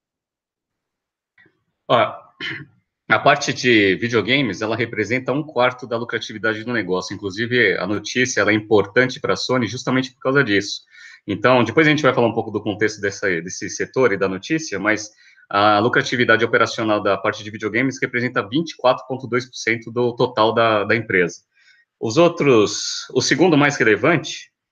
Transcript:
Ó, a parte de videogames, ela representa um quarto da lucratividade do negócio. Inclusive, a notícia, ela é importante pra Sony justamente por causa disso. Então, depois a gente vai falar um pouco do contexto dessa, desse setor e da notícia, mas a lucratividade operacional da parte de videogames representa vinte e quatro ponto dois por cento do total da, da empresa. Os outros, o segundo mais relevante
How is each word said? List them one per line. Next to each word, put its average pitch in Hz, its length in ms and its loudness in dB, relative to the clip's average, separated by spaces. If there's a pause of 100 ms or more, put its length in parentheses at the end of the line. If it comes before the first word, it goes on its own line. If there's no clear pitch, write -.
(1900)
Ó, 117 340 0 (840)
a 110 100 4
parte 143 340 2
de 107 440 4
videogames, 117 640 0
ela 110 140 -2
representa 113 580 -2
um 151 100 -2
quarto 123 420 -2
da 117 120 -4
lucratividade 110 640 -6
do 123 100 -6
negócio. 92 400 -4
Inclusive, 104 640 -2
a - 80 -4
notícia, 110 540 -4
ela 104 120 2
é 107 40 4
importante 107 640 0
pra 95 160 -2
Sony 127 320 -2
justamente 127 460 -4
por - 80 -20
causa 135 220 2
disso. 101 380 -2 (460)
Então, 120 360 2
depois 117 220 2
a 151 40 4
gente 147 120 2
vai 127 120 4
falar 120 140 2
um 110 60 -2
pouco 110 160 -4
do 104 140 -6
contexto 101 380 -4
dessa, 101 260 -4 (140)
desse 90 280 -10
setor 101 440 0
e 98 40 -2
da 95 100 0
notícia, 101 520 -6
mas 104 320 -2 (380)
a 104 300 4
lucratividade 117 640 2
operacional 113 600 0
da 98 140 2
parte 107 260 -4
de 107 80 -14
videogames 113 500 -4
representa 120 460 -4
vinte 151 240 -4
e - 60 -18
quatro 127 280 0
ponto 127 220 -8
dois 123 180 -4
por - 100 -20
cento 113 360 -4
do 120 240 -2
total 113 380 2
da, 110 320 2
da 110 100 2
empresa. 95 460 0 (580)
Os 117 180 -4
outros, 143 960 2
o 127 80 0
segundo 151 360 4
mais 143 180 4
relevante 117 720 2 (220)